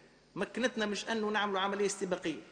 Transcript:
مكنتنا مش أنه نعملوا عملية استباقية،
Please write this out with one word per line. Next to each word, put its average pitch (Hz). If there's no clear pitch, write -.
مكنتنا 214
مش 202
أنه 220
نعملوا 202
عملية 196
استباقية، 180